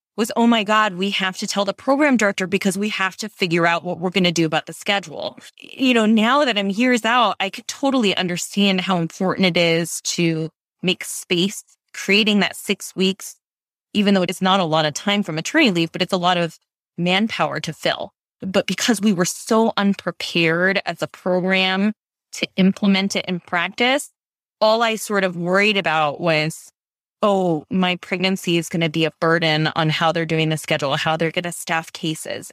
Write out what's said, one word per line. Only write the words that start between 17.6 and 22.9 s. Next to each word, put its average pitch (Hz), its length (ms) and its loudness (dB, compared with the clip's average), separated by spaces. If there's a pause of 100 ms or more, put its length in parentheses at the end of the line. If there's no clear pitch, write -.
fill. - 400 -4 (260)
But 190 280 -2
because 196 340 0
we 214 100 4
were 180 140 2
so - 500 0
unprepared 180 1120 0
as 170 160 -6
a 156 60 -4
program 185 840 0 (400)
to - 220 -6
implement 196 600 2